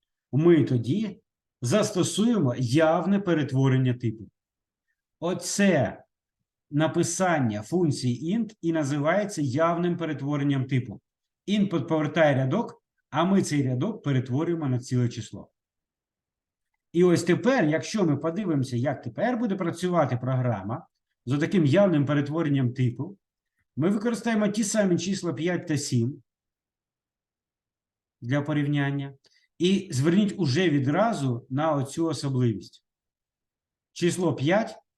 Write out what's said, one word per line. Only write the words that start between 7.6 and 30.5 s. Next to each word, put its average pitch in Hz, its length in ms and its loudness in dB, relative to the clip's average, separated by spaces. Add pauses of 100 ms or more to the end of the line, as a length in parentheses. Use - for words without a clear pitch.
функції 151 760 -2
int - 220 -6
і 165 120 -2
називається 160 720 -2
явним 165 540 0
перетворенням 139 720 -2
типу. 120 340 -4 (480)
Input 196 380 0
повертає 151 480 2
рядок, 135 480 -2 (280)
а 156 140 0
ми 190 180 4
цей 147 200 0
рядок 131 400 -2
перетворюємо 143 640 -2
на 123 100 0
ціле 123 300 -2
число. 104 420 -12 (1400)
І 170 120 4
ось 175 200 4
тепер, 208 400 2
якщо 156 400 0
ми 143 120 2
подивимося, 160 600 -2
як 127 260 -2
тепер 196 340 -4
буде 214 200 -2
працювати 170 600 0
програма 123 720 -4 (400)
з 123 60 -2
отаким 160 340 2
явним 151 400 4
перетворенням 143 640 0
типу, 127 460 -4 (580)
ми 160 140 0
використаємо 220 580 -2
ті 214 160 -2
самі 196 340 0
числа 175 340 -4
п'ять 170 340 -4
та 151 120 -2
сім 123 440 -2 (2000)
для 139 220 -2
порівняння. 143 720 -2 (440)
І 190 340 2
зверніть 170 460 2
уже 165 320 2